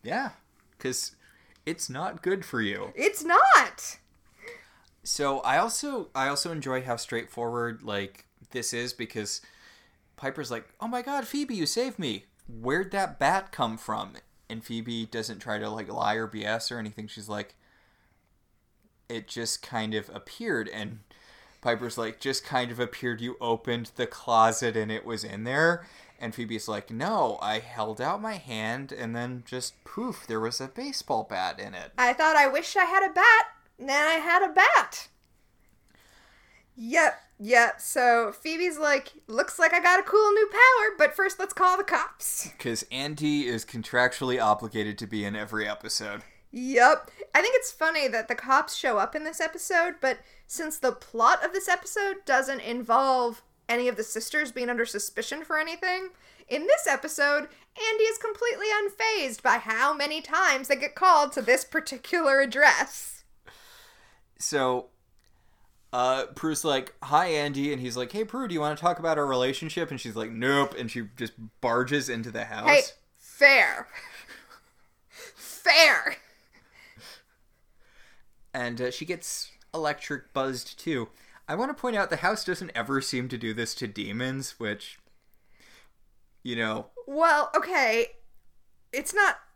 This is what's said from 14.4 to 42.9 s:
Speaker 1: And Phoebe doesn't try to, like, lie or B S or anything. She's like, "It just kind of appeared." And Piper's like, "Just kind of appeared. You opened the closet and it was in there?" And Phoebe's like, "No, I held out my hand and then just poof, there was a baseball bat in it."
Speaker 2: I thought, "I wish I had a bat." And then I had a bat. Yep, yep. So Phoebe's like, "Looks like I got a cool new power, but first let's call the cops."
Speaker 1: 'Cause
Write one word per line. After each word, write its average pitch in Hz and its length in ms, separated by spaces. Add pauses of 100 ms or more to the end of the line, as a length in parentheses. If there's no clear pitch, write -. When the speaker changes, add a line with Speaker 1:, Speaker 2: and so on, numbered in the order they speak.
Speaker 1:
And 113 160
Phoebe 117 420
doesn't 113 320
try 107 200
to, 107 100
like, 107 220
lie 107 240
or 113 120
B 107 180
S 113 260
or 120 80
anything. 107 300
She's 107 200
like, 104 260 (1500)
"It 113 200
just - 340
kind 110 320
of 107 160
appeared." 123 580
And 107 320 (600)
Piper's 117 360
like, 113 240
"Just 135 240
kind 123 260
of 117 80
appeared. 120 420
You 123 200
opened 117 560
the 120 100
closet 113 680
and 110 160
it 107 120
was 107 200
in 104 200
there?" 165 420 (340)
And 113 140
Phoebe's 113 340
like, 107 220
"No, 139 520
I 107 160
held 113 420
out 175 200
my 220 140
hand 127 580
and 117 240
then 123 300
just - 380
poof, - 420
there 113 140
was 120 200
a 131 80
baseball 233 560
bat 92 340
in 98 160
it." 85 240
Speaker 2:
I 247 140
thought, 311 240
"I 285 100
wish 294 300
I 381 80
had 381 180
a 381 100
bat." 440 340 (320)
And 269 100
then 285 180
I 330 140
had 349 220
a 339 100
bat. 453 560 (1700)
Yep, 269 440 (200)
yep. 233 400
So 233 520
Phoebe's 320 460
like, 294 340 (140)
"Looks - 320
like 330 160
I 349 60
got 359 200
a - 40
cool 415 280
new 415 160
power, 440 480
but 294 200
first 381 220
let's 392 140
call 370 240
the 392 80
cops." - 640 (100)
Speaker 1:
'Cause 113 340